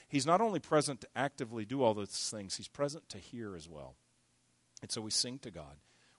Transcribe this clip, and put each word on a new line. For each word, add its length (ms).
He's 180
not 140
only 200
present 420
to 120
actively 520
do 180
all 100
those 380
things, 240
he's 140
present 400
to 80
hear 380
as 120
well. 280
And 80
so 120
we 100
sing 280
to 120
God. 240